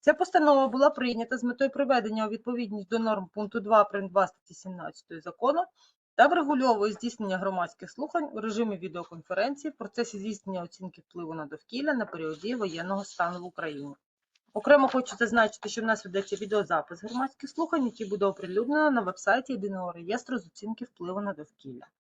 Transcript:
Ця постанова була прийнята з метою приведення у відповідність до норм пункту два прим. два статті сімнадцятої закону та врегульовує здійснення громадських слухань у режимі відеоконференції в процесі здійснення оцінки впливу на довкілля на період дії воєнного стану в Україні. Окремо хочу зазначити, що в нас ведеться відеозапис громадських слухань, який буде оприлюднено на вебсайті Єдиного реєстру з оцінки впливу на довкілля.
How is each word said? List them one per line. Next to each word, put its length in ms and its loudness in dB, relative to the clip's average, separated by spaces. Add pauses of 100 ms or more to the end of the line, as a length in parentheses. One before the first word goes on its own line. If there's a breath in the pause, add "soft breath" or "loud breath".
Ця 80 8
постанова 540 4
була 220 4
прийнята 480 -2
з 60 -6
метою 260 0
приведення 580 0
у 20 -4
відповідність 600 -6
до 100 0
норм 340 -2
пункту 260 -6
два 240 6
прим. 240 -2
два 200 4
статті 260 -20
сімнадцятої 680 -14
закону 420 0 (520 soft breath)
та 120 10
врегульовує 680 4
здійснення 440 -4
громадських 540 -4
слухань 420 -4
у 80 -6
режимі 360 -2
відеоконференції 960 -4
в 60 -20
процесі 420 -6
здійснення 440 -6
оцінки 380 -14
впливу 320 -10
на 120 -8
довкілля 480 -4
на 120 0
період 340 -6
дії 160 -4
воєнного 480 -4
стану 380 -4
в 40 -10
Україні. 500 -8 (580)
Окремо 340 6
хочу 280 -2
зазначити, 540 2
що 120 -6
в 40 -4
нас 200 0
ведеться 300 -4
відеозапис 680 -2
громадських 460 -6
слухань, 360 0
який 240 -6
буде 160 0
оприлюднено 680 2
на 100 2
вебсайті 520 0
Єдиного 380 -6
реєстру 460 -6
з 100 -8
оцінки 380 -10
впливу 360 -8
на 120 -4
довкілля. 540 -16 (160)